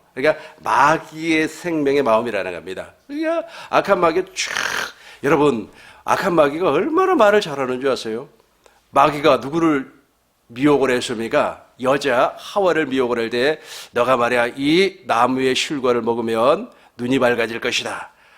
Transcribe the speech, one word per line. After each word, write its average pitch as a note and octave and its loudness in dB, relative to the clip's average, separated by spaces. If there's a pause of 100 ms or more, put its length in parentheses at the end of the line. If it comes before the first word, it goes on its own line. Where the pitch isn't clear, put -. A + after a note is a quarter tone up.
(140)
그러니까 D3 0 (200)
마귀의 D#3 0
생명의 D3 -2
마음이라는 A2 0
겁니다. F2 -12 (120)
그러니까 D#4+ -4 (220)
악한 F#3 0
마귀 F3 0 (100)
쫙, - -6 (680)
여러분, C#3 2 (360)
악한 F3 0
마귀가 D#3+ 2
얼마나 D#4+ 0
말을 G#3 4
잘하는 C3+ -4
줄 C3+ 0
아세요? A#2 -6 (640)
마귀가 C#3+ 2
누구를 C#3 -2 (540)
미혹을 C3 2
했습니까? A#2 -2 (160)
여자 C#3 2
하와를 E3 0
미혹을 B2+ 0
할 A2+ -2
때, B2+ -2 (320)
"너가 A#2+ 2
말이야 A#2+ 0
이 E3 0
나무의 B2+ 2
실과를 B2+ -2
먹으면 A#2 0 (260)
눈이 B2 -2
밝아질 A#2 0
것이다. A2+ -6 (260)